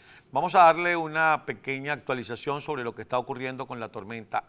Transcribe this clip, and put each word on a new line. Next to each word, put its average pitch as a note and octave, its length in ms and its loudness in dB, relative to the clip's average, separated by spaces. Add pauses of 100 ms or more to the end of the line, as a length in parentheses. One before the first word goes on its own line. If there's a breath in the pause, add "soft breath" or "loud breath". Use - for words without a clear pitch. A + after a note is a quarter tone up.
(300 soft breath)
Vamos D#3+ 240 -2
a F#3 100 10
darle E3+ 320 6
una D#3 500 0
pequeña C3+ 480 -6
actualización B2 680 -6
sobre C#3 240 -6
lo A#2 100 -6
que A2 80 -12
está B2+ 160 -2
ocurriendo C3 480 -8
con B2 140 -10
la A2 80 -8
tormenta G#2+ 600 -8